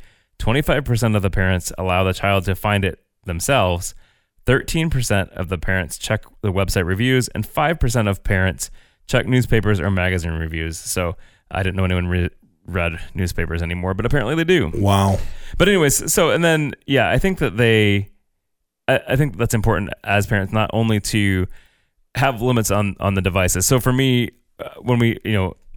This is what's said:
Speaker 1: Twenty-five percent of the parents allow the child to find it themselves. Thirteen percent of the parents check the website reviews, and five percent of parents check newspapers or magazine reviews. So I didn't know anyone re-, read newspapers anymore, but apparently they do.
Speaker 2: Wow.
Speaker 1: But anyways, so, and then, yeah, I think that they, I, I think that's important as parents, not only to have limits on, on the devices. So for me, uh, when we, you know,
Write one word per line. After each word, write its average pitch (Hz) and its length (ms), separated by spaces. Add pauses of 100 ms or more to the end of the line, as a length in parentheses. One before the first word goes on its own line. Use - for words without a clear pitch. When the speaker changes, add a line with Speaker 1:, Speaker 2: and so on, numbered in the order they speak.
(380)
Speaker 1:
Twenty-five 143 480
percent 113 280
of 104 60
the 98 80
parents 92 480
allow 90 260
the 95 120
child 98 320
to 98 80
find 101 280
it - 220 (220)
themselves. 92 680 (520)
Thirteen 160 420
percent 117 440
of 92 180
the 92 80
parents 92 400
check - 260 (160)
the 104 100
website 92 360
reviews, 120 420
and 104 160
five 156 340
percent 117 300
of 98 160
parents 95 460 (360)
check - 200
newspapers 110 540
or 90 100
magazine 90 420
reviews. 80 460
So 87 400 (320)
I 95 120
didn't 92 140
know 95 80
anyone 90 220
re-, 87 240 (340)
read 85 340 (140)
newspapers 85 500
anymore, 87 320
but 104 120
apparently 135 300
they 165 80
do. 165 280
Speaker 2:
Wow. 98 460 (400)
Speaker 1:
But 175 100
anyways, 160 440
so, 165 180
and 151 140
then, 156 300 (120)
yeah, 123 240
I 117 80
think 190 220
that 107 160
they, 107 540 (760)
I, 131 220
I 135 80
think 143 200
that's 113 160
important 104 380 (140)
as 101 240
parents, 98 240
not 110 200
only 113 280
to 98 480 (640)
have 123 260
limits 117 300
on, 101 300
on 98 140
the 95 60
devices. 90 460
So 131 140
for 127 120
me, 127 380 (300)
uh, - 80 (120)
when 120 200
we, 117 240
you 110 80
know, 95 240 (200)